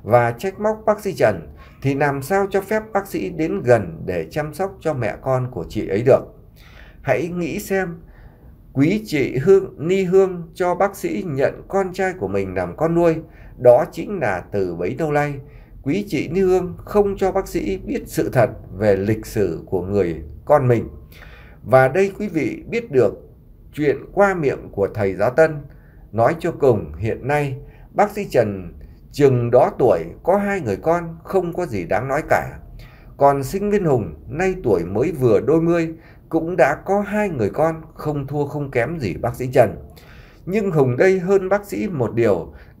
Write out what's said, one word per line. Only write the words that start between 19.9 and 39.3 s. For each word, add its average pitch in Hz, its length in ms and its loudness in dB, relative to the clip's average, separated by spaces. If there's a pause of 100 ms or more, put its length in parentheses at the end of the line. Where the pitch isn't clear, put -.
con 139 220 4
mình. 117 220 2 (760)
Và 127 240 6
đây 190 320 0
quý 208 80 -4
vị 151 420 -4
biết 233 220 -6
được 120 220 4 (600)
chuyện 147 240 0 (160)
qua 196 200 4
miệng 143 380 -4
của 98 220 0
thầy 101 220 -2
giáo 101 140 0
Tân. 156 260 4 (560)
Nói 117 280 2
cho 170 120 -4
cùng, 104 460 2
hiện 113 300 -6
nay, 143 300 -2 (340)
bác 208 200 0
sĩ 202 180 -6
Trần 98 440 0 (380)
chừng 123 400 4
đó 147 280 6
tuổi, 104 200 4 (240)
có 185 140 4
hai 202 240 -2
người 104 160 -2
con, 165 460 -2
không 180 300 -2
có 180 120 -4
gì 107 180 -4
đáng 98 240 -2
nói 139 220 -2
cả. 76 300 0 (580)
Còn 139 260 4
sinh 202 260 -4
viên 202 160 2
Hùng, 110 280 0 (140)
nay 180 360 -2
tuổi 90 220 2
mới 110 260 0
vừa 123 280 4
đôi 147 220 2
mươi, 165 320 0 (360)
cũng 165 280 -2
đã 151 180 6
có 196 260 -2
hai 208 280 0
người 113 200 -2
con, 160 320 0 (120)
không 143 340 -4
thua 147 180 -2
không 147 260 -6
kém 135 280 0
gì 101 220 -4
bác 120 140 -4